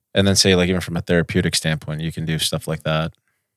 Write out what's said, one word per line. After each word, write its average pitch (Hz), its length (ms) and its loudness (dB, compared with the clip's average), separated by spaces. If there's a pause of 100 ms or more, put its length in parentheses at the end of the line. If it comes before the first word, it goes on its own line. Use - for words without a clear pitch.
(140)
And 98 120 4
then 98 100 4
say, 95 180 6
like, 90 140 4
even 90 120 0
from 85 160 -6
a 87 40 -2
therapeutic 85 540 0
standpoint, 78 460 -4
you 80 120 -6
can 80 120 -8
do 80 140 -2
stuff - 280 -4
like 80 160 -6
that. 80 300 -2 (440)